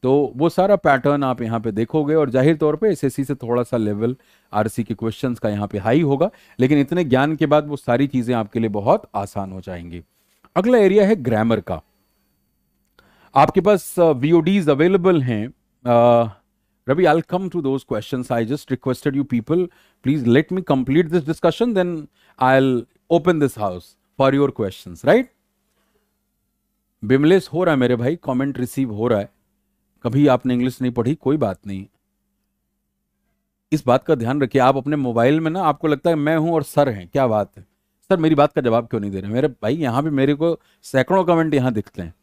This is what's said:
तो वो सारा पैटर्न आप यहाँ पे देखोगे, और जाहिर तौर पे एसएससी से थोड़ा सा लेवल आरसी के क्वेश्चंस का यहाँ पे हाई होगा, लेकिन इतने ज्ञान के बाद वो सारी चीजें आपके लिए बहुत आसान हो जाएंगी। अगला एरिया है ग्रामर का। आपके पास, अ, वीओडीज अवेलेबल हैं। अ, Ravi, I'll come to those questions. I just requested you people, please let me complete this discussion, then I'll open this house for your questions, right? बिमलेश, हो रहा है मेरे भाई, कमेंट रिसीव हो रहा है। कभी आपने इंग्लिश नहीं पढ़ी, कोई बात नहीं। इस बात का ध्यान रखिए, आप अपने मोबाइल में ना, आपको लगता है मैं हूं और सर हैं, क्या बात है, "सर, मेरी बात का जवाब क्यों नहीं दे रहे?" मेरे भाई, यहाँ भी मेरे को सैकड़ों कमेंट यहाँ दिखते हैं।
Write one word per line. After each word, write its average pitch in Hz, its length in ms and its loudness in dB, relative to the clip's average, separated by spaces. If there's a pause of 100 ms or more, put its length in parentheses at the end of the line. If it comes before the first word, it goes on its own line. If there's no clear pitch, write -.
तो 135 340 2
वो 156 120 0
सारा 196 280 2
पैटर्न 143 480 0
आप 123 180 -4
यहाँ 113 180 -4
पे 110 120 -6
देखोगे, 143 420 -2
और 151 160 2
जाहिर 131 260 4
तौर 151 200 0
पे 220 120 0
एसएससी 139 360 -2
से 139 100 -6
थोड़ा 120 280 -2
सा 120 140 -4
लेवल 110 400 -2 (360)
आरसी 110 320 -2
के 110 100 -6
क्वेश्चंस 113 440 -6
का 110 100 -4
यहाँ 104 200 -4
पे 104 100 -6
हाई 113 240 2
होगा, 147 280 0 (300)
लेकिन 135 180 4
इतने 170 260 0
ज्ञान 139 320 0
के 160 100 -2
बाद 151 220 2
वो 147 80 -8
सारी 131 300 -2
चीजें 123 280 -2
आपके 113 260 -4
लिए 113 80 -2
बहुत 107 340 0 (120)
आसान 101 380 -8
हो 95 80 -14
जाएंगी। 87 440 -14 (520)
अगला 233 220 2
एरिया 196 280 4
है 214 100 2
ग्रामर 113 440 0
का। 87 220 -8 (1500)
आपके 156 260 4
पास, 185 400 0
अ, 165 100 6
वीओडीज 160 580 2
अवेलेबल 170 540 2
हैं। 120 320 -4 (320)
अ, 120 460 4 (580)
Ravi, 165 140 2
I'll 160 300 2
come 185 200 -6
to 170 120 -6
those 135 260 -4
questions. 123 400 -6
I 117 200 -2
just - 200 -10
requested 135 440 -4
you 139 160 -2
people, 123 260 -2 (480)
please 131 220 -2
let 135 240 4
me 185 120 -6
complete 139 400 0
this 160 220 -2
discussion, 165 480 -2
then 175 280 -2 (400)
I'll 131 400 2 (300)
open 170 220 2
this 143 240 -2
house 92 260 -6 (360)
for 135 140 4
your 139 140 2 (120)
questions, 95 440 -8
right? 226 200 4 (1800)
बिमलेश, 147 440 4
हो 175 160 -2
रहा 165 100 2
है 135 60 0
मेरे 123 160 2
भाई, 127 200 -2
कमेंट 135 420 -6
रिसीव 127 340 -6
हो 107 160 -4
रहा 113 100 2
है। 101 140 -6 (680)
कभी 131 240 0
आपने 127 280 2
इंग्लिश 123 280 -4
नहीं 123 100 -2
पढ़ी, 117 220 -2
कोई 143 220 -4
बात 104 300 -6
नहीं। 98 200 -12 (1900)
इस 151 140 -2
बात 123 180 2
का 160 100 2
ध्यान 131 280 -2
रखिए, 131 200 0
आप 131 140 4
अपने 139 200 -4
मोबाइल 127 440 2
में 160 100 -4
ना, 185 120 -6
आपको 156 260 -2
लगता 147 220 0
है 165 60 2
मैं 151 200 -2
हूं 165 180 -2
और 160 80 0
सर 143 260 0
हैं, 98 200 -8
क्या 135 180 0
बात 107 300 -2
है, 95 60 -20 (460)
"सर, 190 80 2
मेरी 160 180 2
बात 143 180 2
का - 80 -2
जवाब 117 260 0
क्यों 110 140 -6
नहीं 101 100 -6
दे 95 100 -6
रहे?" 101 120 -8
मेरे 131 160 0
भाई, 127 280 -4
यहाँ 139 260 -2
भी 160 80 -2
मेरे 139 240 0
को 160 260 -2 (220)
सैकड़ों 175 420 0
कमेंट 165 300 0
यहाँ 127 180 0
दिखते 104 300 -8
हैं। 87 200 -12